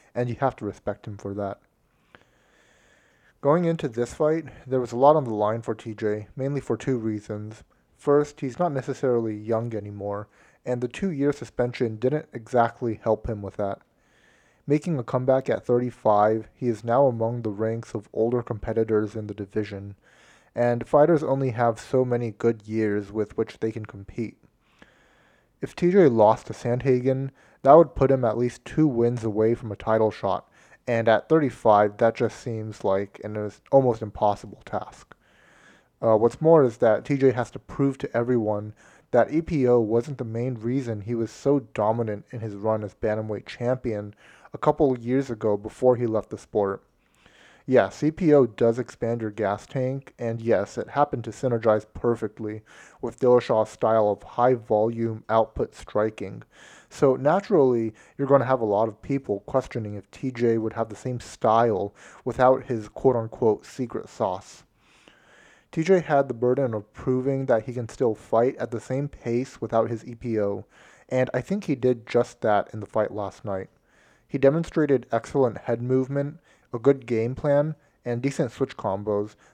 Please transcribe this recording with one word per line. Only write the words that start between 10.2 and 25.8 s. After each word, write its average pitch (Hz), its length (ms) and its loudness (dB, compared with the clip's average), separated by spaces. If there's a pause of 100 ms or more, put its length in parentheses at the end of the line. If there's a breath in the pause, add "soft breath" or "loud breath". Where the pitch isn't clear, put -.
and 123 160 -2
the 123 60 -4
two-year 143 440 -2
suspension 120 640 -4
didn't 127 380 -2
exactly 117 680 -2
help 110 280 -2
him 107 100 -8
with 98 160 -12
that. 101 220 -4 (880 soft breath)
Making 151 320 0
a 120 40 -6
comeback 131 460 0
at 107 160 -2
thirty-five, 110 880 2
he 123 160 -4
is 107 160 -4
now 120 220 4
among 117 340 -2
the 113 100 -4
ranks 110 440 -6
of 104 180 -8
older 120 300 0
competitors 110 760 -2
in 107 100 -8
the 104 60 -8
division, 101 640 -8 (600 soft breath)
and 120 320 0
fighters 151 360 4
only 135 300 -2
have 117 280 0
so 131 240 0
many 120 280 -2
good 113 360 -2
years 104 420 -2
with 104 280 -6
which - 220 -4
they 113 120 -4
can 107 140 -10
compete. 104 500 -10 (1300 soft breath)
If 135 120 -10
T 175 160 0